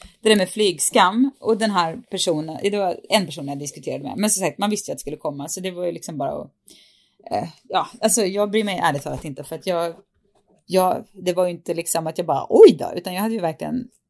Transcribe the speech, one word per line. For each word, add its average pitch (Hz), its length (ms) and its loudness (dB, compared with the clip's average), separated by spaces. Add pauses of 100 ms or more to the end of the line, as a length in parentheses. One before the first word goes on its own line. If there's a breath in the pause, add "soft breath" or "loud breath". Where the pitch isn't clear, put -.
(220 loud breath)
det 214 80 4
där 214 60 8
med 190 140 2
flygskam 214 920 2
och 220 180 0
den 214 140 0
här 170 240 0 (140)
personen, 160 540 -2
det 202 140 0
var 190 220 -2 (100)
en 196 160 2
person 147 220 -10
jag 139 120 -6
diskuterade 143 440 -8
med, 120 140 -10
men 208 120 0
som 190 160 0
sagt, 156 120 -2
man 208 120 -2
visste 214 220 -4
ju - 20 -8
att - 40 -8
det - 40 -12
skulle 147 160 -10
komma, 143 320 -8
så - 100 -8
det 185 120 -6
var 180 140 -8
ju 175 60 -4
liksom 165 260 -12
bara 143 140 -4 (100)
att, - 100 -18 (800 soft breath)
eh, 160 180 -4 (140)
ja, - 240 -2 (140)
alltså, 220 240 2
jag 202 260 0
bryr 214 120 2
mig 196 200 -4
ärligt 143 200 0
talat 139 220 -8
inte, 147 180 -10
för 165 120 -10
att - 120 -10
jag, 170 280 -2 (680)
jag, 185 480 2
det 180 200 -2
var 180 120 2
ju 180 60 0
inte 175 220 -6
liksom 165 340 -4
att 160 100 -6
jag 175 100 -2
bara, 143 220 0
"Oj 247 300 10
då", - 160 -6
utan - 180 -8
jag 185 80 -2
hade 226 120 -2
ju 226 80 -4
verkligen 156 460 -4 (220)